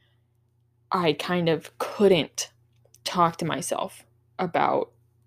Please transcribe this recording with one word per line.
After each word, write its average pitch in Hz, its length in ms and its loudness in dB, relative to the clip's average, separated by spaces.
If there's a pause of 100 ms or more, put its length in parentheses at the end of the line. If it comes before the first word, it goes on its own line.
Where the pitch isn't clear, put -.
(920)
I 170 220 2
kind 175 360 -2
of 160 300 -2
couldn't - 720 2 (520)
talk 170 340 0
to 175 80 -6
myself - 600 -6 (340)
about 139 520 0 (360)